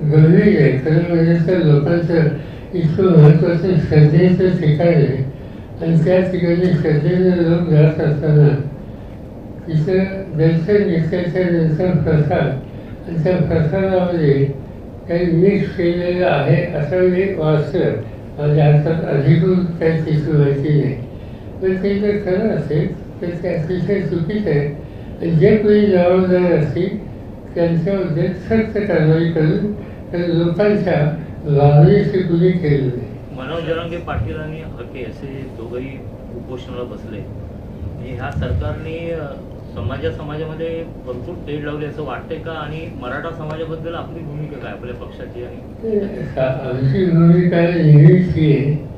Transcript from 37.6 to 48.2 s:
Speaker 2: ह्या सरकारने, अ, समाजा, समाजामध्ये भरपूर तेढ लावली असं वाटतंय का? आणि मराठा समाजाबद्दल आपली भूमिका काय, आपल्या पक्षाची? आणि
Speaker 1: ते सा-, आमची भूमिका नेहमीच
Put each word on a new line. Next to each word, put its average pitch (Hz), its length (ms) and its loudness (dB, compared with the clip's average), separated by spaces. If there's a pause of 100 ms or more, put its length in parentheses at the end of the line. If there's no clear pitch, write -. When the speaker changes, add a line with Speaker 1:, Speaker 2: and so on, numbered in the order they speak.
Speaker 2:
ह्या 135 160 -8
सरकारने, 160 800 -6
अ, 156 140 -8 (500)
समाजा, - 360 -6
समाजामध्ये 160 720 -8 (240)
भरपूर 127 280 -10
तेढ 147 280 -8
लावली 147 220 -8
असं 147 180 -8
वाटतंय 143 340 -10
का? 165 140 -10
आणि 160 380 -10 (120)
मराठा 151 360 -8
समाजाबद्दल 160 580 -8
आपली 160 240 -10
भूमिका 147 400 -10
काय, 110 120 -12
आपल्या 117 240 -12
पक्षाची? 120 480 -14
आणि 120 140 -12 (260)
Speaker 1:
ते 202 400 -4 (120)
सा-, 131 320 -2
आमची 135 380 0
भूमिका 170 560 6
नेहमीच 170 720 6